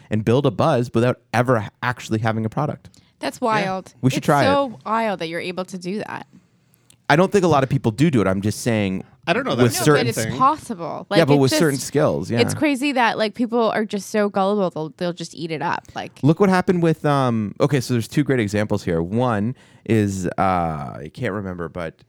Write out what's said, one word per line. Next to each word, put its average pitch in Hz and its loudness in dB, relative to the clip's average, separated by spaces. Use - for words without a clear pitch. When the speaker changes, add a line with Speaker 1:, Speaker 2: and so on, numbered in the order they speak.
Speaker 1:
And 110 -2
build 123 2
a 139 2
buzz 123 0
without 120 2
ever 120 2
h-, 101 -6
actually 120 -4
having 110 -2
a 110 -4
product. - -6
Speaker 2:
That's - -8
Speaker 3:
Yeah. 247 -2
Speaker 2:
wild. 196 -2
Speaker 1:
We 127 4
should 302 0
Speaker 2:
It's - -4
Speaker 1:
try - 4
it. - 4
Speaker 2:
so 277 0
wild 214 -2
that 165 -6
you're 165 -6
able 180 -6
to 185 -12
do 180 -8
that. - -12
Speaker 1:
I 143 4
don't 185 4
think 196 4
a 180 4
lot 143 4
of 131 0
people 117 2
do 147 2
do 127 4
it. 92 4
I'm 95 0
just 104 -2
saying 104 0
Speaker 3:
I 165 0
don't 247 0
know 208 -2
that 120 2
Speaker 1:
with 120 4
Speaker 3:
it's - -2
Speaker 2:
No, - 0
Speaker 1:
certain 147 4
Speaker 2:
but - -2
it's 113 -2
Speaker 3:
thing. 110 -4
Speaker 2:
possible. 220 -2
Speaker 1:
Yeah, 202 2
Speaker 2:
Like, 156 4
Speaker 1:
but 143 4
Speaker 2:
it's 143 6
Speaker 1:
with 135 4
certain 165 2
Speaker 2:
just, 127 -8
Speaker 1:
skills, 104 0
yeah. 110 0
Speaker 2:
it's 240 0
crazy 285 0
that, 233 0
like, 214 -2
people 233 0
are 220 0
just 202 -8
so 208 0
gullible. 196 0
They'll, 156 -8
they'll 175 -4
just 170 -12
eat 165 -8
it 151 -6
up. - -4
Like - -10
Speaker 1:
Look 151 4
what 208 6
happened 180 2
with, 165 0
um, 127 0
okay, 143 2
so 127 -2
there's 113 0
two - 0
great 135 0
examples 104 -2
here. 82 0
One 110 -2
is, 101 0
uh, - 0
I 78 -2
can't 117 -6
remember, 92 -8
but, 82 -8